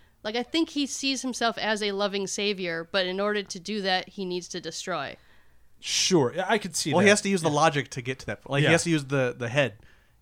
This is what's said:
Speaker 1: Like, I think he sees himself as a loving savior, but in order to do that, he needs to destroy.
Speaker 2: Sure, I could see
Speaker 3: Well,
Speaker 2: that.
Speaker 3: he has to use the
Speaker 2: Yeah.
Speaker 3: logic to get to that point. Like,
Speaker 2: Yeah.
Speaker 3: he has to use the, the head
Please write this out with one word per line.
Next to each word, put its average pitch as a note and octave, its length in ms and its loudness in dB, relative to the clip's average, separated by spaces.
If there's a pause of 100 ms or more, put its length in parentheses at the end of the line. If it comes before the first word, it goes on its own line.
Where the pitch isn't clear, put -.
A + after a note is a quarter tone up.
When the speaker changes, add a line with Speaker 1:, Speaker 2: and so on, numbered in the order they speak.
(220)
Speaker 1:
Like, A3 140 -4
I A#3+ 80 -2
think D#4+ 260 0
he C#4+ 160 -2
sees C4+ 360 -4
himself A#3 360 -2
as G#3 240 -2
a G#3 80 0
loving G3 380 -2
savior, F#3 640 -4
but F#3+ 140 2
in F#3 120 -2
order G#3 240 0
to G3 160 -12
do G3+ 240 -6
that, F#3 280 0
he G3+ 140 -8
needs F3+ 240 -4
to F3+ 120 -10
destroy. D#3+ 560 -8 (680)
Speaker 2:
Sure, C3+ 520 2 (120)
I G#3+ 120 2
could G3+ 180 -8
see - 160 -2
Speaker 3:
Well, D#3 60 4
Speaker 2:
that. F#3+ 60 6
Speaker 3:
he G3+ 40 8
has G#3 140 6
to G3 80 -2
use F#3+ 100 2
the D#3+ 80 2
Speaker 2:
Yeah. D3 60 2
Speaker 3:
logic D3 380 4
to C3 100 -8
get B2+ 160 -6
to - 80 -16
that G#2+ 160 -8
point. - 100 -12
Like, C#3 120 4
Speaker 2:
Yeah. C#3+ 40 4
Speaker 3:
he D#3 40 6
has E3 120 6
to E3+ 60 0
use D3+ 160 2
the, C3 320 0
the A#2+ 100 -6
head A#2+ 300 0 (440)